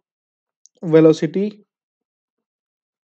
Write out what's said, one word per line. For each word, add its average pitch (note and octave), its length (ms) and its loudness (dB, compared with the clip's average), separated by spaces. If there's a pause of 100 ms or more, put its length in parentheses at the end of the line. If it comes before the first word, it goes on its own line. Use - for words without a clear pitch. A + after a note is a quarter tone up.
(840)
वेलोसिटी D#3+ 800 0 (1500)